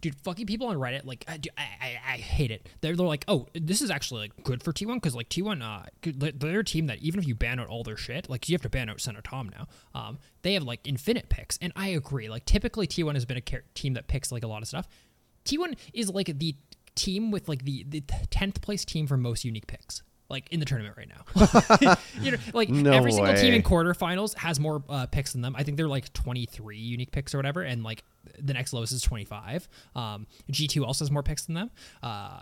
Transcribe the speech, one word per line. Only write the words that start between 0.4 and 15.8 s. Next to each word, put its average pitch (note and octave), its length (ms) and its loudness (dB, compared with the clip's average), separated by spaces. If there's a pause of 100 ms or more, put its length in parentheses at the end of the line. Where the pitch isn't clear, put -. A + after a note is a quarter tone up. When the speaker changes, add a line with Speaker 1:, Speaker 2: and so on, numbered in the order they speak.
Speaker 1:
people A3 220 -4
on G#3+ 80 -2
Reddit, C3 300 -4
like, B2+ 200 -14
I, D#3+ 140 -12 (180)
I, D3 60 -6 (180)
I, B2 240 -8
I C3 120 -4
hate A2+ 340 0
it. - 160 -10 (140)
They're, E3 160 0
they're F3+ 80 2
like, D3+ 240 -2
"Oh, D#3 240 2
this E3+ 280 -2
is C4 80 -2
actually, C3+ 340 -4
like, - 200 -14
good B2 180 -2
for E3 120 -2
T - 120 -4
one A#3+ 140 -2
'cause, C3+ 160 -2
like, A#2+ 140 -10
T - 120 -2
one, G3 200 -2
uh, G#2+ 240 -8 (160)
could-, C#3+ 180 -6
they're, D3+ 140 -2
they're D#3 260 -2
a G#3+ 60 0
team D#3+ 220 -2
that A2+ 120 -4
even E3 220 -2
if E3+ 40 0
you C3 80 0
ban A#2+ 280 -2
out A#2 60 -8
all A#2 160 -8
their A2 120 -8
shit, - 340 -8
like, B2+ 200 -6
you E3 60 4
have E3+ 80 0
to A#2 60 -4
ban B2+ 200 -2
out G#2+ 100 -10
Senna G#2+ 220 -8
Tom B2+ 360 -10
now, - 100 -12 (280)
um, A#2 240 -10 (220)
they F#3+ 140 0
have, F3 80 0
like, A#2+ 200 -8
infinite D3 460 -2
picks." - 320 -2
And F3 160 -6
I F#3+ 120 -4
agree. C#3 380 -4
Like, A2 160 -10
typically G#3 440 4
T - 160 -2
one D3+ 120 0
has B2 80 0
been B2 140 -4
a B2 40 -6
char-, - 220 -6 (100)
team C3+ 200 -4
that A#2+ 140 -6
picks, - 260 -2
like, A#2 100 -6
a A#2 40 -6
lot G#2+ 160 -8
of A2 40 -10
stuff. E3+ 180 -6 (600)
T C#4+ 120 0
one E4+ 180 -2 (180)